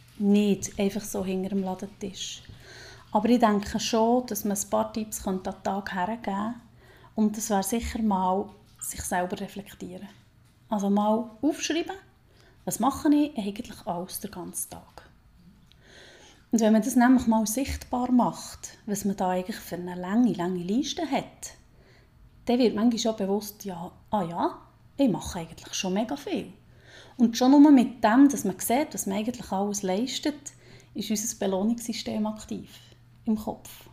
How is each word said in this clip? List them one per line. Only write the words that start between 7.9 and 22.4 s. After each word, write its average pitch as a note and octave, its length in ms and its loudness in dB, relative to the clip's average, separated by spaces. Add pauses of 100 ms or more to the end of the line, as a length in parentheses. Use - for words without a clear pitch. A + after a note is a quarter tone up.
mal F#3+ 480 2 (320)
sich - 200 -8
selber F#3 380 -2
reflektieren. F#3+ 720 -14 (580)
Also G3+ 220 0
mal G#3+ 400 2 (120)
aufschreiben, E4 540 -2 (720)
was F#3 160 -4
mache C#4 340 0
ich D4 220 2
eigentlich G3+ 500 -8
alles F3+ 320 -8
den G#3 120 -10
ganzen F3+ 400 -10
Tag. - 360 -20 (1400)
Und A3 100 4
wenn A3 120 6
man A3 80 6
das B3+ 140 -4
nämlich B3 320 6
mal A3 180 2
sichtbar B3+ 640 -4
macht, - 760 0
was G3+ 180 -4
man G3 140 -2
da F#3 140 0
eigentlich F#3 260 -4
für - 180 -12
eine F3+ 200 -8
lange, F#3+ 380 2
lange F3 260 -2
Liste B3+ 500 -4
hat, - 440 -6 (920)